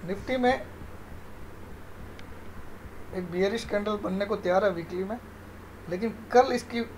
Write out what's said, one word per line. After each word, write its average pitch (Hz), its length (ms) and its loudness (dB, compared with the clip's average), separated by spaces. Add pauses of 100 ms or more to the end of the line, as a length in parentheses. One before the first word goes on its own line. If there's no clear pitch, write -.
निफ्टी 233 300 -2
में 247 160 6 (2500)
एक 180 180 -4
bearish 202 340 2
candle 208 340 2
बनने 202 260 0
को 208 120 2
तैयार 190 280 6
है 196 60 8
weekly 170 320 -2
में, 220 160 -4 (680)
लेकिन 196 280 0 (160)
कल 254 220 10
इसकी 240 280 0 (160)